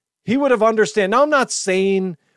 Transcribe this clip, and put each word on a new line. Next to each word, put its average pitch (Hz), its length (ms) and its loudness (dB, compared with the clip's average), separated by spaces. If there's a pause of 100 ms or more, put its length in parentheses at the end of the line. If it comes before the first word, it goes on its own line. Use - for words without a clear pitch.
(240)
he 233 120 -2
would 277 140 0
have 220 140 2
understand. 214 480 0
Now, 254 100 2
I'm 302 80 0
not 269 220 0
saying 190 640 -2 (200)